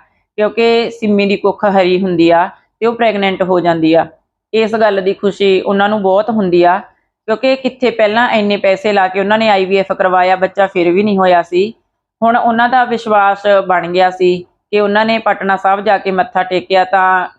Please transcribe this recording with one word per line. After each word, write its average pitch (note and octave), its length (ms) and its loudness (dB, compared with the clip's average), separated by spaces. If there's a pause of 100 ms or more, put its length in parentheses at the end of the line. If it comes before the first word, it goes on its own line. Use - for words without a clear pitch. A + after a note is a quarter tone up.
(360)
ਕਿਉਂਕਿ A#3 540 0
ਸਿੰਮੀ G#3 360 0
ਦੀ G3+ 100 0
ਕੁੱਖ F#3+ 280 -2
ਹਰੀ F#3 380 2
ਹੁੰਦੀ E3+ 280 2
ਆ E3+ 200 2 (300)
ਤੇ A3 60 -2
ਉਹ A#3 80 0
ਪ੍ਰੈਗਨੈਂਟ G3+ 480 -2
ਹੋ F3+ 180 0
ਜਾਂਦੀ E3 340 0
ਆ। D#3 120 2 (480)
ਇਸ A3 200 0
ਗੱਲ G#3+ 260 0
ਦੀ F#3+ 140 -2
ਖੁਸ਼ੀ G3 460 0
ਉਹਨਾਂ G3+ 280 0
ਨੂੰ G#3+ 140 -2
ਬਹੁਤ G3 280 0
ਹੁੰਦੀ F#3 320 0
ਆ, F3 160 2 (480)
ਕਿਉਂਕਿ B3+ 300 -2
ਕਿੱਥੇ B3+ 340 -2
ਪਹਿਲਾਂ A3 400 0
ਇੰਨੇ G#3 260 0
ਪੈਸੇ G3 360 0
ਲਾ F#3+ 160 2
ਕੇ F#3 120 -4
ਉਹਨਾਂ G#3 180 0
ਨੇ A3+ 100 2
ਆਈ F#3+ 160 2
ਵੀ F#3 120 0
ਐਫ F#3+ 160 -2
ਕਰਵਾਇਆ, F#3 440 2
ਬੱਚਾ F#3+ 300 0
ਫਿਰ F3+ 240 0
ਵੀ F#3 120 2
ਨਹੀਂ G#3 160 0
ਹੋਇਆ F3+ 240 4
ਸੀ। F3+ 320 -2 (480)
ਹੁਣ A3+ 140 2
ਉਹਨਾਂ A#3 320 0
ਦਾ B3 160 2
ਵਿਸ਼ਵਾਸ G#3+ 580 0 (260)
ਬਣ F3 240 -2
ਗਿਆ F#3 180 2
ਸੀ F3+ 360 -2 (240)
ਕਿ G#3 100 0
ਉਹਨਾਂ G#3 240 0
ਨੇ A3+ 140 -2
ਪਟਨਾ G3 380 -2
ਸਾਹਿਬ G3 240 -2
ਜਾ G3+ 180 0
ਕੇ F#3+ 120 -4
ਮੱਥਾ F#3 320 -2
ਟੇਕਿਆ F#3 420 -2
ਤਾਂ F#3 440 0 (100)